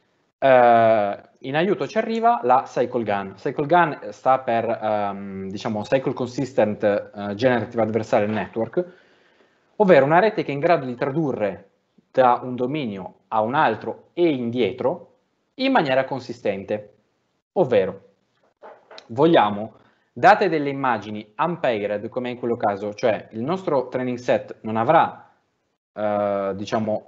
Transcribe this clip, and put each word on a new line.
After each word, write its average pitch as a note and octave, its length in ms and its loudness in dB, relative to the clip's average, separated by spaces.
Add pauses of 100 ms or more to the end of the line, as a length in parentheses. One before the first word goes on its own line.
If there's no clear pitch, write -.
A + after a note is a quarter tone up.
(440)
Eh, A2+ 760 6 (200)
in C3+ 160 -6
aiuto D#3+ 320 0
ci - 100 -8
arriva A3+ 460 0
la B2 220 4
Cycle B2 380 -2
gun. G2 320 -4
Cycle D3 300 -6
gun E3 320 2 (120)
sta C3 300 0
per, A#2 260 -2
ehm, G2+ 840 -4
diciamo, G#2 340 -6
Cycle C3 300 0
Consistent, A#2+ 720 -2
eh, G#2 520 -2
Generative A#2 460 0
Adversarial A2 480 0
Network, A2 560 -4 (920)
ovvero F#3 280 8
una D#3+ 140 4
rete G#3 240 2
che C#3+ 80 -6
è - 20 -4
in C#3 60 -6
grado D#3+ 260 2
di B2 100 -6
tradurre A#2 760 -4 (420)
da B2 320 4
un B2+ 120 -8
dominio B2 600 -6 (140)
a A2 120 0
un A#2 140 -2
altro A2+ 580 -2
e F3 140 2
indietro B2 840 -2 (440)
in C4+ 160 -2
maniera C#3 320 2
consistente. G#2+ 920 -8 (600)
Ovvero, A#2 480 0 (1040)
vogliamo, A2+ 680 2 (360)
date F#3+ 380 4
delle D3 200 -2
immagini A2 680 -4
unpaired, A2+ 720 -2
come B2 220 -6
in A#2+ 60 -10
quello A#2 200 -4
caso, G#2 360 -4
cioè G#2 380 -2
il A2 100 -10
nostro D3+ 460 -2
training B2+ 300 -6
set A#2+ 440 -2
non A2 140 -6
avrà, A2+ 540 0 (640)
eh, G2+ 600 -2
diciamo, G#2+ 520 -4